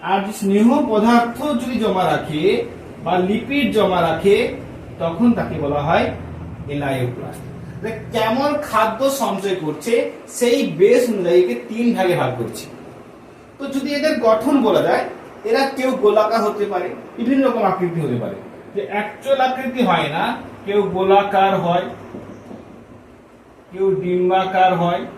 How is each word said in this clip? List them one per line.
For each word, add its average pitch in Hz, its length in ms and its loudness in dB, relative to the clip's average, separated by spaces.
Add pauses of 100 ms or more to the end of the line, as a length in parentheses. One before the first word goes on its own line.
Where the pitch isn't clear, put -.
আর 196 220 0
যে 214 100 -6
স্নেহ 220 560 4
পদার্থ 233 540 4
যদি 254 360 -2
জমা 190 240 0
রাখে 165 600 0 (380)
বা 175 140 0
লিপিড 214 560 0
জমা 185 280 2
রাখে, 190 520 2 (460)
তখন 170 320 2
তাকে 165 280 -2
বলা 143 220 -2
হয় 170 300 2 (580)
এলায়োপ্লাস্ট। 135 760 -6
তাহলে - 540 -10 (120)
কেমন 240 500 0
খাদ্য 226 480 0
সঞ্চয় 196 460 -2
করছে, 160 560 -2 (160)
সেই 240 400 2
বেস 226 420 4
অনুযায়ী 180 320 4
একে 233 140 2
তিন 233 380 0
ভাগে 185 220 2
ভাগ - 220 -2
করছি। - 280 -8 (920)
তো 277 100 -10
যদি 277 260 -4
এদের 285 260 0
গঠন 233 440 2
বলা 185 180 4
যায়, - 280 0 (340)
এরা 269 260 2
কেউ 262 220 -2
গোলাকার 214 520 4
হতে 202 220 -2
পারে, 180 240 -4 (280)
বিভিন্ন 262 300 2
রকম 226 160 0
আকৃতি 180 360 0
হতে 131 160 -2
পারে, 101 200 -6 (400)
যে - 140 -6
অ্যাকচুয়াল 269 520 -2
আকৃতি 254 420 -2
হয় 160 260 2
না, 233 280 -4 (280)
কেউ 202 160 2
গোলাকার 190 760 4
হয়, 170 240 0 (1900)
কেউ 190 240 2
ডিম্বাকার 185 800 2
হয় 175 300 0 (120)